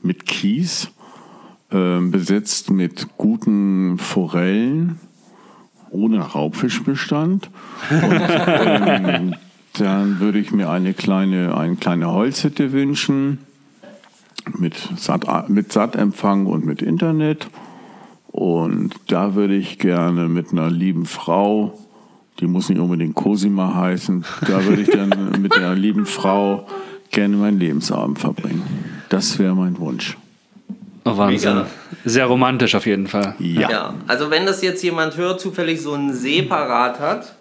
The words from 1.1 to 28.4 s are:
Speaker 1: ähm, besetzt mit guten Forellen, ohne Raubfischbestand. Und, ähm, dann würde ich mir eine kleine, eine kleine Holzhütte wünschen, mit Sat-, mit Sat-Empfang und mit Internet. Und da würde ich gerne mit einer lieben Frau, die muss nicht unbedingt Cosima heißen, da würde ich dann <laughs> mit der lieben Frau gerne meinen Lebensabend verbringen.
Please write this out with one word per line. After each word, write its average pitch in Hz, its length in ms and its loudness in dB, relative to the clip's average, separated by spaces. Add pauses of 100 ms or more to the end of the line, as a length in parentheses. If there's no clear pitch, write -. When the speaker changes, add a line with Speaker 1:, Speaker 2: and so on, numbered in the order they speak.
Speaker 1:
ähm, 90 400 2
besetzt 95 580 0
mit 92 380 0 (100)
guten 98 800 2
Forellen, 104 1000 0 (920)
ohne 107 300 0
Raubfischbestand. 135 1300 -2 (400)
Und, 165 320 4 (260)
ähm, 139 880 2 (440)
dann 98 400 2
würde 101 180 2
ich 101 140 -2
mir 98 180 2
eine 92 240 0
kleine, 95 640 2
eine 85 200 0
kleine 87 340 0
Holzhütte 135 600 0
wünschen, 139 680 0 (1160)
mit 82 180 -2 (220)
Sat-, - 520 -2
mit 101 220 2
Sat-Empfang 104 760 0
und 85 200 0
mit - 160 -2
Internet. 156 680 0 (800)
Und 85 680 -2 (120)
da 95 280 0
würde 101 200 2
ich 98 240 -4
gerne 87 480 2
mit 85 240 0
einer 82 200 0
lieben 87 340 0
Frau, 101 720 0 (600)
die 85 80 0
muss 90 200 0
nicht 92 120 2
unbedingt 82 340 0
Cosima 98 640 2
heißen, 90 500 0 (220)
da 95 180 2
würde 104 160 4
ich - 80 2
dann 98 200 2 (220)
<laughs> 98 100 0
mit 92 140 4
der 92 200 2
lieben 101 320 2
Frau 98 600 0 (440)
gerne 101 260 2
meinen 104 220 2
Lebensabend 73 580 0
verbringen. - 460 -4 (460)